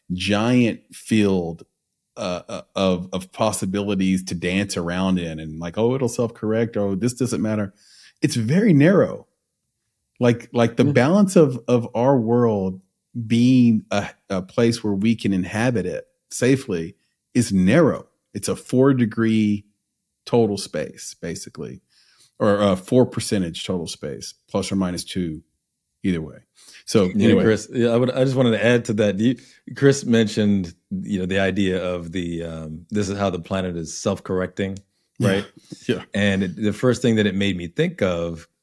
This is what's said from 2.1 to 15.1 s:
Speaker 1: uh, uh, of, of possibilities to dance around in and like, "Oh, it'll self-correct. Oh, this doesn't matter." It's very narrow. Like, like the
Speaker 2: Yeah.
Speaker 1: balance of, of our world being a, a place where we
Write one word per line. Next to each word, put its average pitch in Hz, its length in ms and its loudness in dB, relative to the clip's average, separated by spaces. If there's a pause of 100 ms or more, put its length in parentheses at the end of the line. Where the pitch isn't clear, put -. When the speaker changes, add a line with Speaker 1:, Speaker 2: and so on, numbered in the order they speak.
Speaker 1:
uh, 92 300 -6
uh, 101 140 -10 (140)
of, 92 380 0
of 92 180 -8
possibilities 98 960 -2
to - 100 -8
dance 92 420 -2
around 90 420 -2
in 82 200 -8
and 78 200 -12
like, 85 180 -10
"Oh, 117 180 0
it'll 131 140 -2
self-correct. 113 680 -4
Oh, 101 180 -2
this 117 180 -2
doesn't 117 280 -4
matter." 107 320 -4 (480)
It's - 140 0
very 160 380 2
narrow. 156 540 4 (920)
Like, 120 340 0
like 117 240 2
the 127 80 4
Speaker 2:
Yeah. 147 80 2
Speaker 1:
balance 180 420 4
of, 143 320 4
of 120 260 0
our 131 240 2
world 110 600 0 (480)
being 117 640 6
a, 101 160 -2 (220)
a 95 120 -2
place 117 420 0
where 104 100 0
we 104 220 2